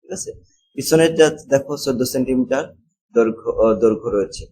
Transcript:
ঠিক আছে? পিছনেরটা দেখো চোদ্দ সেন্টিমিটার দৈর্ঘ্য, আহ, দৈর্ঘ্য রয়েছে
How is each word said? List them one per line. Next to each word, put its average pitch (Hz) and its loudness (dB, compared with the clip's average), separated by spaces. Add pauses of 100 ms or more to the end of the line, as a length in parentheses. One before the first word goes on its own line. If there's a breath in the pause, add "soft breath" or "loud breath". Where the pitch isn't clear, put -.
ঠিক - -16
আছে? 190 -12 (420)
পিছনেরটা 160 2
দেখো 143 -2
চোদ্দ 127 -2
সেন্টিমিটার 127 -2 (500)
দৈর্ঘ্য, 113 0
আহ, 110 2
দৈর্ঘ্য 107 0
রয়েছে 98 -4